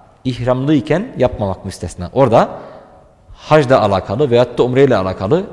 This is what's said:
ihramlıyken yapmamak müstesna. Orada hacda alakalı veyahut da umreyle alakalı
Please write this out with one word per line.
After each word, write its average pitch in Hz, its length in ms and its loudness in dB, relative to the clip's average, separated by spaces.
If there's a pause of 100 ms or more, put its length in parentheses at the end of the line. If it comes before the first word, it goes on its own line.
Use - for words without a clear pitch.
(260)
ihramlıyken 131 840 -2 (100)
yapmamak 107 480 -4
müstesna. 90 480 -12
Orada 139 360 4 (840)
hacda 131 480 2
alakalı 104 500 0
veyahut 120 260 2
da 143 60 2
umreyle 127 320 2
alakalı 95 580 -2